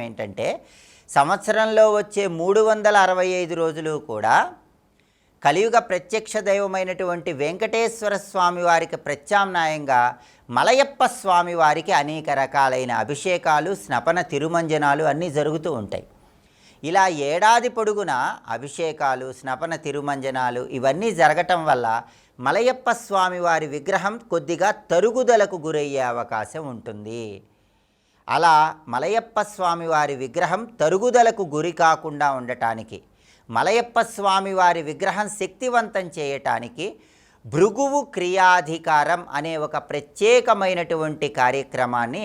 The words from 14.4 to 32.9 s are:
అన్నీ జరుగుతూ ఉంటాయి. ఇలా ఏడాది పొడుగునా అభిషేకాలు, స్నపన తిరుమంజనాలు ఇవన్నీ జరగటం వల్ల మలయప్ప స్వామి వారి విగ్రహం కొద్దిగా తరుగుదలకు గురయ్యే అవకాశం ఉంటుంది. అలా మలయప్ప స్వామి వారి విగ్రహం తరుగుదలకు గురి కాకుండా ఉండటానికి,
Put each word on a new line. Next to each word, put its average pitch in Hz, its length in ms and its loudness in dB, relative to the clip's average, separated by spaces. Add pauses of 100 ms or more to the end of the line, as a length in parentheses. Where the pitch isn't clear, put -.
అన్నీ 160 160 -2 (100)
జరుగుతూ 151 420 -2
ఉంటాయి. - 260 -10 (760)
ఇలా 180 200 2 (280)
ఏడాది 226 460 4
పొడుగునా 202 420 -2 (360)
అభిషేకాలు, 139 720 -4 (120)
స్నపన 135 360 -6 (100)
తిరుమంజనాలు 135 800 -4 (160)
ఇవన్నీ 147 300 0 (120)
జరగటం 170 480 4
వల్ల 123 180 2 (520)
మలయప్ప 233 480 0 (160)
స్వామి 185 420 -2
వారి 160 300 0
విగ్రహం 170 400 -2 (160)
కొద్దిగా 170 400 0 (200)
తరుగుదలకు 208 760 2
గురయ్యే 147 360 -2 (120)
అవకాశం 117 500 -6 (100)
ఉంటుంది. 113 500 -12 (1040)
అలా 160 280 4 (380)
మలయప్ప 208 480 -2 (120)
స్వామి 170 400 -2
వారి 147 300 2
విగ్రహం 170 400 -2 (180)
తరుగుదలకు 226 640 4 (120)
గురి 160 180 -2 (100)
కాకుండా 156 460 2 (100)
ఉండటానికి, 113 600 -6 (500)